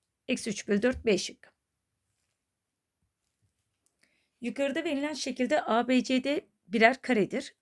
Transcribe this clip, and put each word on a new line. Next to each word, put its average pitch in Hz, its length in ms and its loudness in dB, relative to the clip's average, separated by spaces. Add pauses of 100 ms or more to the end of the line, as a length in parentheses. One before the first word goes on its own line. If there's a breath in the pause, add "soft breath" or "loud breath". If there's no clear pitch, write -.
(280)
Eksi 247 220 -4
üç - 180 -8
bölü 202 140 2
dört 254 240 -2
B 202 120 4
şıkkı. - 320 -10 (3000)
Yukarıda 277 420 -4
verilen 294 300 -2
şekilde 262 480 0
A 240 260 0
B 254 160 4
C 254 200 0
D 285 240 -4 (200)
birer 226 340 4
karedir. 254 600 0